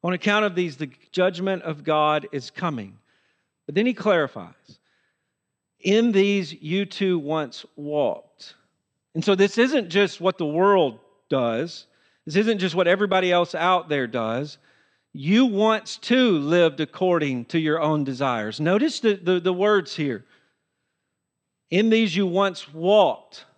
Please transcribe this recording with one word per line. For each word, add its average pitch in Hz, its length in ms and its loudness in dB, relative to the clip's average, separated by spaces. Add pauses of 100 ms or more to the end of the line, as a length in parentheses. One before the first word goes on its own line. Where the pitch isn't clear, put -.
"On 180 120 -2
account 208 320 0
of 185 80 -4
these, 165 240 -4
the 143 120 -8 (200)
judgment 185 540 -2
of 147 200 -8
God 151 480 0
is 135 180 -10
coming." 113 460 -8 (720)
But 147 80 -12
then 202 100 0
he 254 80 0
clarifies, 156 880 -4 (960)
"In 220 340 2
these 196 420 2
you 180 320 -4
too 185 320 -2
once 147 480 -6 (100)
walked." 147 800 -4 (600)
And 165 80 -4
so 202 120 2
this 196 240 2
isn't 247 320 0
just 190 320 0
what 185 160 0
the 165 80 -4
world 165 520 2 (300)
does. 120 580 -4 (380)
This 156 120 -4
isn't 214 240 2
just 175 140 -2
what 175 140 2
everybody 190 420 2
else 175 240 0
out 170 340 0
there 139 180 -2
does. 120 500 -6 (560)
You 185 320 2
once 220 540 0
too 240 400 2
lived 160 420 2
according 151 680 -2
to 165 120 -2
your 156 220 0
own 151 240 0
desires. 123 540 -4
Notice 196 420 0
the, 214 140 2
the, 180 260 0
the 185 120 -2
words 196 420 0
here. 135 300 -6 (1500)
"In 214 200 2
these 220 260 2
you 196 100 2
once 180 460 -2
walked." 170 720 2 (140)